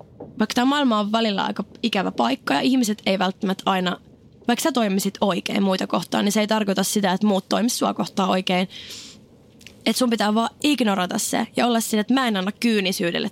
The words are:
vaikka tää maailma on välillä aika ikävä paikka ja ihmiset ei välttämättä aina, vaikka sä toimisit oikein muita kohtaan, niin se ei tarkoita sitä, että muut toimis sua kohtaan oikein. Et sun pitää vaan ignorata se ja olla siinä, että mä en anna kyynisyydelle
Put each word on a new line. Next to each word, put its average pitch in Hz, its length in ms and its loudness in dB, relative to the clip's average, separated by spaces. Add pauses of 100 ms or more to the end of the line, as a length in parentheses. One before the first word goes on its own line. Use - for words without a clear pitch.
(200)
vaikka - 340 -4
tää 247 100 2
maailma 269 340 2
on 208 140 -2
välillä 220 320 0
aika 202 200 -4 (180)
ikävä 190 280 -2
paikka 254 440 -2
ja 277 60 0
ihmiset 247 460 0
ei 190 120 2
välttämättä 190 520 -2
aina, 180 260 0 (520)
vaikka 240 140 0
sä 320 100 2
toimisit 196 480 0
oikein 202 420 0
muita 190 240 0
kohtaan, 208 380 -2
niin 202 80 2
se 214 80 2
ei 208 60 2
tarkoita 208 360 0
sitä, 190 300 0
että 196 140 0
muut 196 220 2
toimis 208 300 0
sua 202 160 0
kohtaan 190 360 -2
oikein. 185 380 0 (1160)
Et 226 100 0
sun 247 140 2
pitää 214 240 2
vaan 226 160 2 (140)
ignorata 214 540 0
se - 280 -2 (100)
ja 254 100 2
olla 233 140 2
siinä, 214 200 0
että 226 140 2
mä 269 140 2
en 214 80 0
anna 190 160 -2
kyynisyydelle 196 800 0